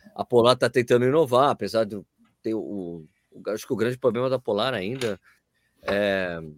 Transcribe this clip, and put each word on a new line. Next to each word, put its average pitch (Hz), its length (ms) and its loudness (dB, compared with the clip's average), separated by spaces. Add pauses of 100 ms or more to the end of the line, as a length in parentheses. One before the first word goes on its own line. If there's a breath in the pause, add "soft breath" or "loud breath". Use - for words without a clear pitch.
(140 soft breath)
a 101 100 -6
Polar 120 320 6
tá 127 140 0
tentando 123 340 2
inovar, 135 460 2
apesar 110 340 -2
de 104 160 -10 (420)
ter 113 120 -4
o, 85 500 -10 (280)
o, - 180 -20
acho 110 160 -8
que - 60 -4
o 120 40 -2
grande 120 220 -2
problema 123 320 0
da 131 80 -2
Polar 117 360 -2
ainda 110 440 -4 (640 soft breath)
é 95 560 -2 (200)